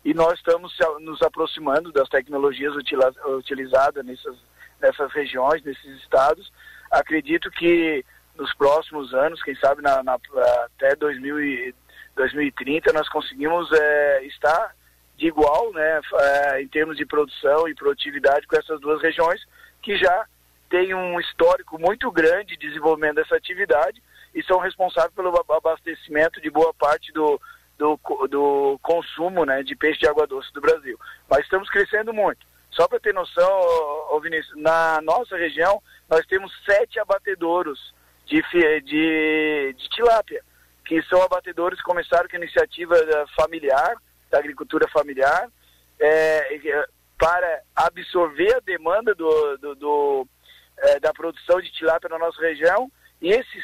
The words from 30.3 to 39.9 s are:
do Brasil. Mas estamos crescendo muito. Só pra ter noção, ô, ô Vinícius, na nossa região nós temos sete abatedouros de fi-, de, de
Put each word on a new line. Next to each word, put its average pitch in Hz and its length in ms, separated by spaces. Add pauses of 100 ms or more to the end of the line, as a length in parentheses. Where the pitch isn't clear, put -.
do 143 80
Brasil. 147 360 (300)
Mas 135 120
estamos 190 280
crescendo 214 440
muito. 196 320 (260)
Só 170 180
pra 240 100
ter 214 140
noção, 180 380
ô, 160 640
ô 151 40
Vinícius, 156 360
na 160 460
nossa 185 340
região 165 440 (280)
nós 160 180
temos 190 240 (140)
sete 202 340
abatedouros 180 800 (480)
de 156 180
fi-, 156 360
de, 156 960
de - 120